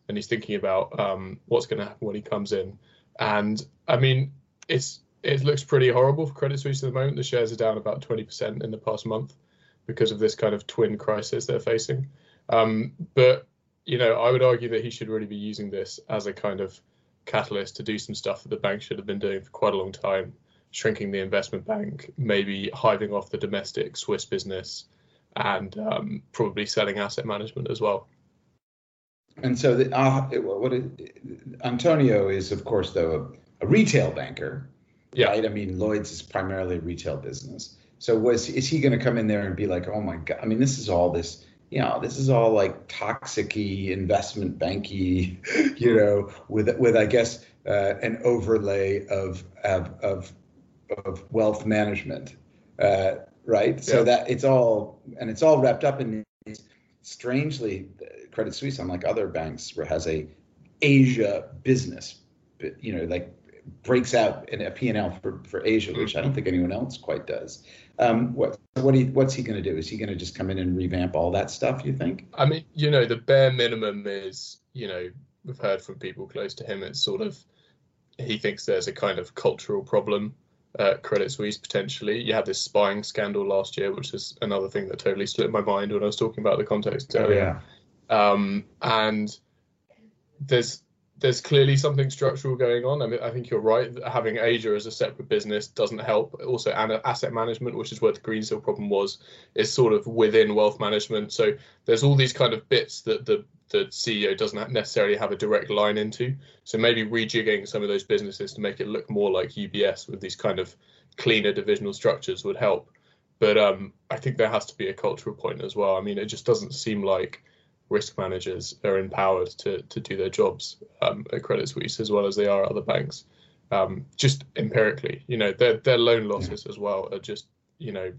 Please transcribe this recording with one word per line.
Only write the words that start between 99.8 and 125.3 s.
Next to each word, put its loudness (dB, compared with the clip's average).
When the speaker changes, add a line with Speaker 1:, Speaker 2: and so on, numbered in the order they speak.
Speaker 1:
of 2
within 6
wealth 4
management. -2
So 2
there's 4
all 8
these 4
kind 2
of -8
bits 0
that -2
the, 2
the 2
C -2
E 4
O 0
doesn't -2
ha-, -6
necessarily 2
have -2
a -4
direct 0
line 2
into. -4
So -4
maybe 4
rejigging 0
some -4
of -4
those 0
businesses -2
to -12
make -4
it -6
look -6
more 0
like -2
U -6
B 0
S -2
with -10
these -10
kind -2
of -6
cleaner 2
divisional -2
structures -2
would -4
help. 0
But, 6
um, 2
I -6
think -4
there 2
has -2
to -20
be -4
a -6
cultural -6
point -8
as -10
well. 2
I -2
mean, -4
it -4
just -10
doesn't 0
seem -4
like -2
risk -2
managers -6
are 2
empowered 0
to, -6
to -10
do -8
their -2
jobs, -2
um, 0
at -6
Credit -2
Suisse -8
as -4
well 2
as -2
they 2
are 4
at 0
other -4
banks. -4
Um, 0
just 2
empirically, 0
you -4